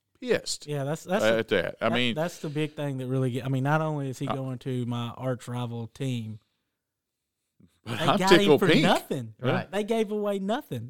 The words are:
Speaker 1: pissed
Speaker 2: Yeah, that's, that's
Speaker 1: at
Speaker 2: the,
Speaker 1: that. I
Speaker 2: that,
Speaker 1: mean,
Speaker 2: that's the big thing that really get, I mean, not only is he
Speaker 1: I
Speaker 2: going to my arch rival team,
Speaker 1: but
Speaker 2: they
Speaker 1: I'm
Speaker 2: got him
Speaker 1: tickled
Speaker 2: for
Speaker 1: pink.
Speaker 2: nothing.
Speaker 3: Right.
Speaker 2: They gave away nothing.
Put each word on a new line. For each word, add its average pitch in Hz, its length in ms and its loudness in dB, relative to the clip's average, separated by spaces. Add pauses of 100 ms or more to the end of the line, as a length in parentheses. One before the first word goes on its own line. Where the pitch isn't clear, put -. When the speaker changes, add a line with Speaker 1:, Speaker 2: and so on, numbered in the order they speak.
(220)
Speaker 1:
pissed - 460 -2
Speaker 2:
Yeah, 143 180 -4
that's, 156 180 -6
that's 180 200 -2
Speaker 1:
at 113 260 2
Speaker 2:
the, 107 80 4
Speaker 1:
that. 85 240 0
I 113 80 2
Speaker 2:
that, 131 60 2
Speaker 1:
mean, 123 200 2
Speaker 2:
that's 170 240 -4
the 165 100 -8
big 151 240 -4
thing 143 260 -6
that 127 80 -8
really 131 220 0
get, 120 160 -4
I 131 40 -4
mean, 135 140 0
not 151 180 2
only 147 280 -4
is 123 80 -8
he 143 100 -4
Speaker 1:
I 131 80 -2
Speaker 2:
going 131 240 -6
to 127 260 -4
my 120 320 -4
arch 127 320 -6
rival 120 380 -6
team, 117 520 -6 (1400)
Speaker 1:
but 113 160 -6
Speaker 2:
they 160 60 -2
Speaker 1:
I'm 151 120 4
Speaker 2:
got 190 140 4
him 185 80 10
Speaker 1:
tickled 151 220 6
Speaker 2:
for 196 80 4
Speaker 1:
pink. 160 140 6
Speaker 2:
nothing. 139 560 0
Speaker 3:
Right. 123 300 -2
Speaker 2:
They 202 140 -2
gave 214 280 -2
away 208 280 -2
nothing. 190 500 -4